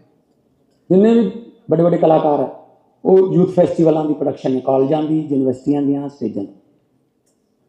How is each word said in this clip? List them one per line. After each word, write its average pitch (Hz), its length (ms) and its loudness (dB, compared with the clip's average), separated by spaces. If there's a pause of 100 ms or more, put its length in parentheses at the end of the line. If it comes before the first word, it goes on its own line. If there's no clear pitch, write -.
(920)
ਜਿੰਨੇ 202 220 4
ਵੀ 233 180 2 (380)
ਵੱਡੇ 160 140 2
ਵੱਡੇ 170 140 2
ਕਲਾਕਾਰ 156 420 2
ਆ, - 260 -8 (400)
ਉਹ 190 280 4
ਯੂਥ 175 160 2
ਫੈਸਟੀਵਲਾਂ 160 560 0
ਦੀ 151 80 -2
ਪ੍ਰੋਡਕਸ਼ਨ 139 380 -6
ਨੇ, 131 80 -2
ਕਾਲਜਾਂ 135 440 0
ਦੀ, 156 160 -2
ਯੂਨੀਵਰਸਿਟੀਆਂ 139 640 -2
ਦੀਆਂ 143 280 -4
ਸਟੇਜਾਂ 110 340 -8
ਦੀ। - 100 -16 (1160)